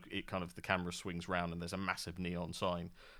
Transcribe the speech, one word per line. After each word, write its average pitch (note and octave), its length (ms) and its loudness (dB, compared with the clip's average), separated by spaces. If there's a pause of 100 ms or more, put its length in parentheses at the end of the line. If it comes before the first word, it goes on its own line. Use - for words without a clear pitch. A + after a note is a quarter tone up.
(100)
it F#2+ 180 -2
kind F#2 160 2
of, E2+ 100 -8
the F#2 80 -10
camera F2+ 300 4
swings E2+ 360 -2
round F2 240 4
and E2+ 80 -2
there's F2 120 -2
a F#2+ 40 0
massive F#2 440 0
neon F2 320 0
sign F2 380 0 (280)